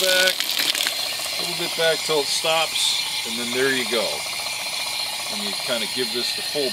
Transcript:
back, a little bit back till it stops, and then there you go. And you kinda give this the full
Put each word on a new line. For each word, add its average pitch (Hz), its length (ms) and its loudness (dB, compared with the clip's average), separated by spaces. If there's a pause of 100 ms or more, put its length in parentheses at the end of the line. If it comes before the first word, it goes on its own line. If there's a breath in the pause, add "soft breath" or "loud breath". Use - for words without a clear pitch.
back, 185 320 4 (1040)
a - 40 -2
little 170 160 -2
bit 165 200 -2
back 165 280 4
till 151 160 2
it 135 60 -2
stops, - 1000 0
and 117 120 -2
then 120 140 -2
there 131 220 4
you 127 140 0
go. 110 180 2 (1300)
And 104 100 -2
you 101 80 -2 (140)
kinda 113 300 0
give 123 180 0
this 120 220 0
the - 60 -2
full - 320 0